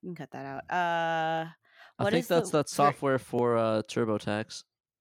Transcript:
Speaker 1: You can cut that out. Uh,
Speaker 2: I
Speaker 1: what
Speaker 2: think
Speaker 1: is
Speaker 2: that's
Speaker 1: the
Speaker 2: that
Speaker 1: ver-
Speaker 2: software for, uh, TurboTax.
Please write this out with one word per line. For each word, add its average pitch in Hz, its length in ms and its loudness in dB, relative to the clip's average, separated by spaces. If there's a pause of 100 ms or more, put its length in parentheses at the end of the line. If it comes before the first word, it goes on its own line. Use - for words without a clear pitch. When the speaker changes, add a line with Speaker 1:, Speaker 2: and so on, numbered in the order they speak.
Speaker 1:
You 180 80 -10
can 175 40 -10
cut 151 180 -14
that 135 120 -10
out. 139 260 -10
Uh, 165 800 0 (480)
Speaker 2:
I - 60 0
Speaker 1:
what - 80 2
Speaker 2:
think 170 120 4
Speaker 1:
is - 40 -12
Speaker 2:
that's 170 220 2
Speaker 1:
the 156 80 2
Speaker 2:
that 143 100 0
Speaker 1:
ver- - 60 -10
Speaker 2:
software 139 440 2
for, 120 380 0
uh, 110 280 2
TurboTax. 110 800 -2 (360)